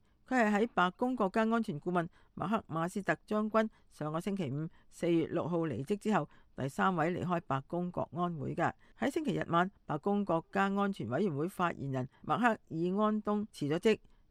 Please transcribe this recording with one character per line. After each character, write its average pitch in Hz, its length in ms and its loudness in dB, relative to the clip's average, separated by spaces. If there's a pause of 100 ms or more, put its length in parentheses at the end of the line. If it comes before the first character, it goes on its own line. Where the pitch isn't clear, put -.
(260)
佢 254 200 2
係 208 80 2
喺 214 180 2
白 208 160 4
宮 247 260 -2
國 226 140 2
家 226 140 0
安 226 200 2
全 170 160 -4
顧 180 140 -4
問 175 160 0 (260)
麥 - 140 -4
克 214 180 -2
馬 165 220 -2
斯 190 140 -4
特 170 120 2 (120)
將 214 240 0
軍 220 180 4 (240)
上 151 180 -6
個 156 80 -2
星 196 160 -2
期 175 160 -2
五 147 160 -4 (240)
四 175 220 0
月 165 140 4
六 165 200 -2
號 170 200 0
離 135 180 -4
職 202 140 -2
之 214 160 0
後， 160 120 2 (300)
第 127 100 -4
三 190 300 2
位 160 140 4
離 165 160 -2
開 175 200 0
白 135 220 -2
宮 175 220 -4
國 - 240 -4
安 175 240 -2
會 135 160 -4
嘅。 156 180 2 (260)
喺 233 120 0
星 320 120 -4
期 240 120 0
日 156 160 -2
晚， 175 200 2 (140)
白 151 120 -4
宮 202 280 0
國 165 260 2
家 196 120 0
安 196 280 0
全 147 200 -6
委 147 140 0
員 156 120 0
會 147 100 0
發 180 260 -2
言 139 180 -6
人 127 180 -2 (160)
麥 151 140 0
克 240 80 2
爾 190 580 0
安 214 180 0
東 208 300 -2
辭 - 160 -4
咗 156 100 0
職。 220 200 4 (320)